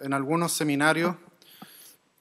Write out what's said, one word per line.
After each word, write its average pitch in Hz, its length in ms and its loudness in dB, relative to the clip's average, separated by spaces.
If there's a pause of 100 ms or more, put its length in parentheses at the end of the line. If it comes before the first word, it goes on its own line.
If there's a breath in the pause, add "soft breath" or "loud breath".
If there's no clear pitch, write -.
En 139 100 -4
algunos 156 400 0
seminarios, 156 640 2 (1040 loud breath)